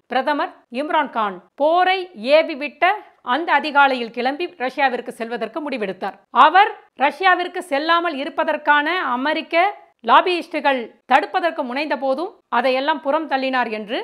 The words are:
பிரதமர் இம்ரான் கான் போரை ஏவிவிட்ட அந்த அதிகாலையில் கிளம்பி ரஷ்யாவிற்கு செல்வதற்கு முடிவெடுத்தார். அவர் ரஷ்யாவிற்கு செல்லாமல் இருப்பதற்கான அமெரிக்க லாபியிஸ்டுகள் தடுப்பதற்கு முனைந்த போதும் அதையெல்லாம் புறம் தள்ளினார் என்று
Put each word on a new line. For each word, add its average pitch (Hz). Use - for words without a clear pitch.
பிரதமர் 285
இம்ரான் 302
கான் 202
போரை 359
ஏவிவிட்ட 294
அந்த 330
அதிகாலையில் 277
கிளம்பி 285
ரஷ்யாவிற்கு 254
செல்வதற்கு 226
முடிவெடுத்தார். 208
அவர் 392
ரஷ்யாவிற்கு 359
செல்லாமல் 320
இருப்பதற்கான 302
அமெரிக்க 320
லாபியிஸ்டுகள் 294
தடுப்பதற்கு 330
முனைந்த 277
போதும் 269
அதையெல்லாம் 262
புறம் 294
தள்ளினார் 262
என்று 214